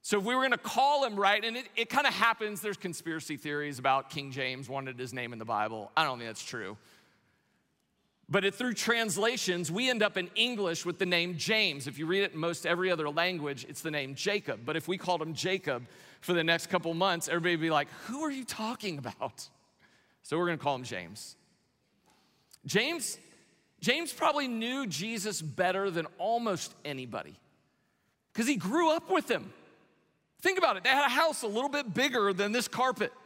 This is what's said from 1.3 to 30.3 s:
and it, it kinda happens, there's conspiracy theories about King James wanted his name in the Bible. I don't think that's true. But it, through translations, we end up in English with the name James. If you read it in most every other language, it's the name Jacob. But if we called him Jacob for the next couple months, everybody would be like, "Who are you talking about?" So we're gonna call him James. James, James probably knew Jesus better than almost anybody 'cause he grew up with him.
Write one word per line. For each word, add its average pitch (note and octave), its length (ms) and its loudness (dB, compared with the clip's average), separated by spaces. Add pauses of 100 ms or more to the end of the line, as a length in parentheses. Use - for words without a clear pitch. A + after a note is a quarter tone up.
and A3+ 140 -2
it, B3 100 -8 (100)
it A3+ 120 0
kinda C4+ 220 4
happens, G#3 500 2
there's G#3 160 -4
conspiracy D#3+ 600 -6
theories D3 420 -4
about C3+ 320 2
King C#3 200 -8
James C3 380 -6
wanted C3 300 -8
his B2 140 -8
name A#2+ 200 -6
in A2+ 60 -12
the A2+ 80 -8
Bible. G#2+ 500 -2
I D#3+ 80 4
don't C3 140 -2
think A#2 100 -8
that's A2 160 -10
true. G#2+ 320 -8 (1500)
But F#3+ 160 2
it, G3 100 0
through B3 200 -2
translations, G#3 960 0
we A#3+ 180 0
end A#3 140 2
up G3+ 140 2
in F3 180 -2
English G#3 500 0
with F3 140 -4
the F#3+ 80 2
name F3 320 2
James. D#3+ 480 0
If B2 100 -8
you D#3 100 -4
read G3 180 2
it F#3+ 80 -2
in D#3+ 60 -8
most E3 280 -2
every F3 240 2
other D#3 180 0
language, D3 600 -2
it's D3+ 140 -12
the D#3+ 80 -4
name C#3 240 -4
Jacob. C3 520 -2
But D#3 100 -2
if D#3+ 120 -4
we F#3 100 -2
called E3+ 240 0
him D#3+ 100 -4
Jacob D3 540 -2 (340)
for F3+ 140 -2
the E3 100 2
next E3 220 2
couple E3 260 0
months, E3+ 360 2
everybody E3+ 280 2
would D#3 60 -2
be E3 80 0
like, D3 180 2 (180)
"Who C#4 180 -6
are D4+ 60 0
you C4 140 -8
talking A3 540 -6
about?" - 500 -8 (760)
So D3 140 -4
we're F3 100 2
gonna E3 120 0
call C#3+ 160 0
him B2+ 80 -6
James. G2 540 -10 (1300)
James, C4 520 0 (640)
James C4+ 320 0
probably D4 360 2
knew A#3+ 400 -4
Jesus F#3+ 520 -4
better F#3 480 0
than E3 180 -2 (120)
almost A3 560 -2 (100)
anybody B2+ 540 -8 (960)
'cause A#3 140 0
he C#4+ 80 4
grew D#4 340 2
up E4 180 2
with F4+ 220 2
him. C#3 220 0 (880)